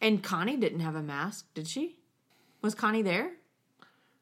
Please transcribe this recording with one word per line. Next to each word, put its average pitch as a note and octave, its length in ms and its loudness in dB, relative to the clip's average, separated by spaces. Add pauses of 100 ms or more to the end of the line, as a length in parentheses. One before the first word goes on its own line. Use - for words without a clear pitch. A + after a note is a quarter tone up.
And G#3+ 220 4
Connie G3 340 0
didn't F#3 240 2
have D#3+ 140 -2
a D#3 80 -4
mask, D3+ 520 -6
did D#3 120 -8
she? D4+ 300 -6 (640)
Was G#3+ 120 0
Connie G#3+ 280 2
there? G#3 300 2 (880)